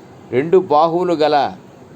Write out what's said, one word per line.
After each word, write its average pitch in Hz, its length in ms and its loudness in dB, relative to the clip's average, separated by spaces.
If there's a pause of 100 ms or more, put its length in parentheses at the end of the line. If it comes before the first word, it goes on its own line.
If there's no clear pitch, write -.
(320)
రెండు 160 260 0
బాహువులు 165 560 0
గల 147 420 0 (400)